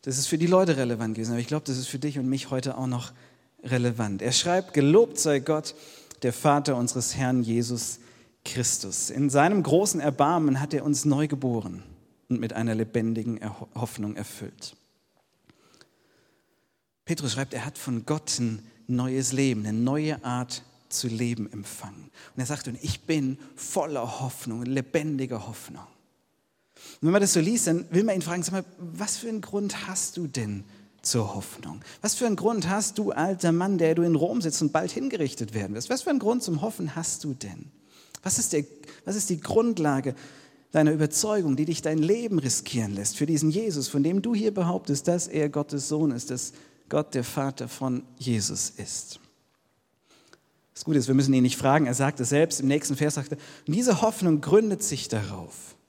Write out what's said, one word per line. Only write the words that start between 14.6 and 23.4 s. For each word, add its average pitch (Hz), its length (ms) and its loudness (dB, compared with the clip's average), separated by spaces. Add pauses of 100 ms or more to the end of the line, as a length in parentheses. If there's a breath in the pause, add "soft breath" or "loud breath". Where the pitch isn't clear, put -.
Petrus 147 300 -2
schreibt, 131 200 -4
er 117 120 -6
hat 120 120 -10
von 117 280 -4
Gott - 340 -2
ein 110 240 -2 (240 loud breath)
neues 127 460 0
Leben, 131 320 2
eine 107 120 -2
neue 143 460 0
Art 123 400 -6 (240)
zu - 200 -4
leben 117 440 -2
empfangen. - 580 -14 (260 loud breath)
Und - 40 -10
er 127 60 -2
sagt, 139 240 -6
"Und 120 120 -8
ich - 200 -4
bin 139 360 0 (180 loud breath)